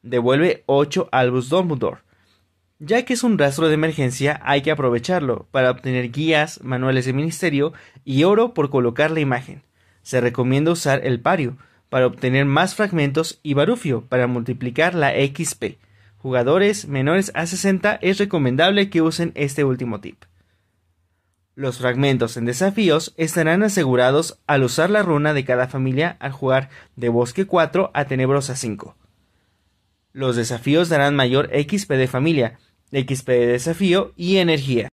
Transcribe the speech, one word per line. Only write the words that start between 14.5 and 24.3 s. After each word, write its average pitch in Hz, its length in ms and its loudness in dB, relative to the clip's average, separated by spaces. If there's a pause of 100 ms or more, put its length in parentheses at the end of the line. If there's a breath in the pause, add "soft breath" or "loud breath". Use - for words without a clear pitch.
la 151 200 0
X 139 420 -2
P. - 220 -8 (380 soft breath)
Jugadores 156 720 0
menores 151 460 0
a 165 120 -2
sesenta 190 540 -2
es 190 160 0
recomendable 190 720 0
que 170 140 2
usen 160 320 0
este 143 280 -2
último 123 380 -2
tip. - 240 -18 (1300)
Los 131 200 -6
fragmentos 127 580 0
en 117 80 -4
desafíos 160 720 0
estarán 165 480 0
asegurados 139 840 2